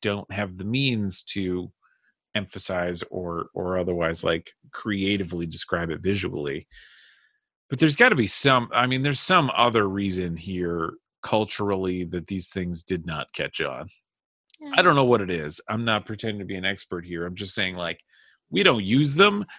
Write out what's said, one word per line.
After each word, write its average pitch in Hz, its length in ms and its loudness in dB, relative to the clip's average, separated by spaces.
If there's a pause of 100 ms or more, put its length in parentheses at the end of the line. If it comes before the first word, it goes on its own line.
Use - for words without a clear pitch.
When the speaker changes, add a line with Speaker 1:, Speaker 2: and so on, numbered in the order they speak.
Speaker 1:
don't 101 300 -2
have 98 260 -4
the 95 60 -8
means 113 600 0
to 90 460 -4 (640)
emphasize 90 760 -4
or, 87 440 -6
or 92 240 -2
otherwise, 85 460 -2
like, 82 280 -2 (200)
creatively 95 760 -2
describe 82 440 -4
it 78 100 -4
visually. 76 640 -2 (1040)
But 131 120 -2
there's 156 160 6
gotta 240 180 8
be 117 140 4
some, 131 440 4
I 120 140 4
mean, 131 160 0
there's 139 180 0
some 165 340 4
other 113 340 4
reason 92 480 -2
here 85 580 -4 (300)
culturally 98 800 0
that 85 240 -6
these 95 200 -4
things 87 360 -6
did 87 220 -2
not 76 260 -8
catch - 280 -6
on. 69 280 -6 (720)
Speaker 2:
Yeah. 302 160 -14
Speaker 1:
I 180 60 4
don't 180 120 6
know 139 100 4
what 120 160 4
it 92 100 -4
is. 80 380 -4
I'm 110 160 -4
not 110 220 0
pretending 107 320 -6
to 98 60 -8
be 95 100 -8
an 92 100 -6
expert 95 400 -6
here. 85 220 -6
I'm 90 80 -8
just 95 200 -6
saying, 92 200 -2
like, 85 240 -6 (520)
we 175 120 2
don't 127 220 4
use 139 320 2
them, 202 280 4 (140)